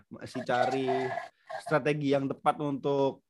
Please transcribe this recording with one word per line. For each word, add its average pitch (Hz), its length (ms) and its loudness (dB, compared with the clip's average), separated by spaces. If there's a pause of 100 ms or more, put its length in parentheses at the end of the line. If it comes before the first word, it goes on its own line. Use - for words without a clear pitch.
(100)
masih 117 320 -10
cari 127 480 2 (720)
strategi 147 480 0
yang 139 160 2
tepat 139 320 0
untuk, 139 720 0